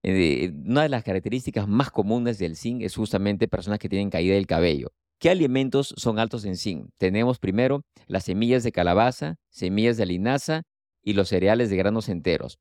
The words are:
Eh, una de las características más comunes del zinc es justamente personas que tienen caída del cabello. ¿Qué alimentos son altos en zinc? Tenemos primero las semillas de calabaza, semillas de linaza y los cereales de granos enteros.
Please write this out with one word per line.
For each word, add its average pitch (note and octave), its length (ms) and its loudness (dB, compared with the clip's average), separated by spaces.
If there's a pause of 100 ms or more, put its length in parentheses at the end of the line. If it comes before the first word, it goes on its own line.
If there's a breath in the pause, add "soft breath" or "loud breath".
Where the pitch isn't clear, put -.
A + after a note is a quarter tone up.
Eh, F2 460 2 (140)
una C3+ 180 2
de D#3 60 2
las B2 140 -2
características G#2 600 -4
más A2+ 240 0
comunes A2+ 480 -2
del E2 200 -4
zinc A#2+ 240 -6
es F#2+ 120 -6
justamente G2+ 540 0
personas F#2 320 -4
que - 80 -8
tienen G2 220 -2
caída F2+ 260 2
del G2 120 0
cabello. E2 440 2 (260)
¿Qué D#3+ 120 2
alimentos C#3 680 0
son A2 240 -2
altos A2+ 240 -4
en F#2+ 140 -4
zinc? E2+ 400 -6
Tenemos A2+ 420 0
primero B2+ 440 0 (240 soft breath)
las F#2+ 180 -4
semillas A#2 380 2
de A#2 100 -2
calabaza, A#2 640 2 (120)
semillas G#2+ 460 0
de A2 100 0
linaza B2+ 580 -2 (380)
y G#2 120 -2
los G2 160 2
cereales G#2 400 2
de G2 80 0
granos G#2+ 320 0
enteros. E2+ 520 -4